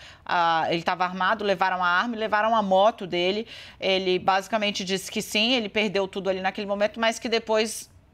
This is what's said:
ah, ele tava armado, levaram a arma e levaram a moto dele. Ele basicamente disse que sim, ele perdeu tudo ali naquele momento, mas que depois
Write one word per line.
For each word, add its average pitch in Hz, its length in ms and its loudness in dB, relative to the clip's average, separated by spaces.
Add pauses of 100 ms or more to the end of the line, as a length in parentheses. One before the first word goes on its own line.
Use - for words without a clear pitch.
(260)
ah, 165 420 2
ele 165 140 0
tava 180 220 0
armado, 185 380 0
levaram 190 400 0
a 180 60 2
arma 214 280 2
e - 20 -8
levaram 214 360 0
a 220 60 4
moto 196 460 4
dele. 180 400 0 (340)
Ele 185 380 2
basicamente 196 680 0
disse 185 260 -4
que 214 120 -4
sim, 220 320 0
ele 214 160 -2
perdeu 196 360 0
tudo 190 220 -6
ali 190 140 -2
naquele 190 240 -4
momento, 202 340 -2
mas 226 180 0
que 240 120 -6
depois 220 580 0 (260)